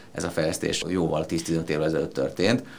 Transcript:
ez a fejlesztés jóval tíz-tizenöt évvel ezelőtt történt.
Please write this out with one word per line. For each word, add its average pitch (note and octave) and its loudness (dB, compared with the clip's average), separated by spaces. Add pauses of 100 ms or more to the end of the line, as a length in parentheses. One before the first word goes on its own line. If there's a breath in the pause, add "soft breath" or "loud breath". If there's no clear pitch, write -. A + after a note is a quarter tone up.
(120)
ez - -6
a F2 -2
fejlesztés E2 0
jóval D#2+ 2
tíz-tizenöt E2 0
évvel D2+ 2
ezelőtt D#2 0
történt. G2+ 2 (160 loud breath)